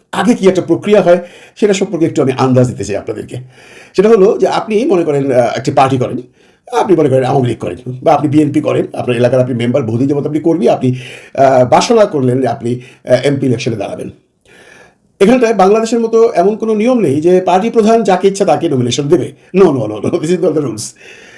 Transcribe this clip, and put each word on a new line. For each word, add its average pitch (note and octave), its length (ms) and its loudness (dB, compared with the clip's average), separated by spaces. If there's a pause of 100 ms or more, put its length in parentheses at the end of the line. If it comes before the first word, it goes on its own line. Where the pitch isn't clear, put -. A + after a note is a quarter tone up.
(120)
আগে G3 220 0
কি F#3 140 2
একটা F3+ 140 2
প্রক্রিয়া F#3+ 400 2
হয় F3 160 4 (380)
সেটা G#3 160 0
সম্পর্কে F#3 340 -2
একটু D3 160 -2
আমি C3 100 0
আন্দাজ B2+ 360 2
দিতে G2+ 160 -8
চাই G2+ 120 -6
আপনাদেরকে। - 400 -10 (600)
সেটা G3 120 2
হলো G#3+ 300 4
যে F#3 100 0
আপনি A3 360 -2
মনে D#4+ 200 0
করেন, C#3 280 -2
আহ, A#2+ 260 0
একটি B2+ 120 -4
পার্টি C3 280 2
করেন, A#2+ 200 -4 (600)
আপনি A3 160 2
মনে D3+ 120 2
করেন C3 160 2
আওয়ামী B2+ 240 0
লীগ A2+ 100 -6
করেন F2+ 180 -8 (260)
বা D#3+ 120 2
আপনি D3 140 -2
বিএনপি D3 320 0
করেন, B2 320 -2
আপনার B2 240 -4
এলাকার B2 240 2
আপনি B2+ 140 -2
মেম্বার, A#2+ 280 -2
বহুদিন A#2 260 -2
যাবত C#3+ 180 -2
আপনি D3 140 -4
কর্মী, E3 280 0
আপনি, B2+ 260 0 (440)
আহ, C3 300 4
বাসনা G3 360 2
করলেন C3 360 -2
যে B2 80 -2
আপনি, A#2 320 -6 (240)
আহ, B2 220 0
এমপি C#3 200 0
ইলেকশনে A#2 300 -2
দাঁড়াবেন। G2 340 -10 (1080)
এখানটায় A#3 340 4
বাংলাদেশের A3 460 2
মতো A3+ 320 2
এমন G3 240 0
কোনো A3 180 -2
নিয়ম A#3+ 240 0
নেই D3+ 220 0
যে F3+ 200 2
পার্টি F#3 300 -2
প্রধান A3+ 320 2
যাকে F#3+ 260 0
ইচ্ছা G3 160 -2
তাকে E3 240 0
নমিনেশন C3 400 -2
দেবে। D#3 240 0 (240)
No, G3 80 6
no, D#3 100 4
no, G#2+ 260 -4
no, - 100 -2
this E3 200 -4
is F3+ 80 0
not D#3 140 0
the D3+ 80 -2
rules। A2+ 220 -6 (560)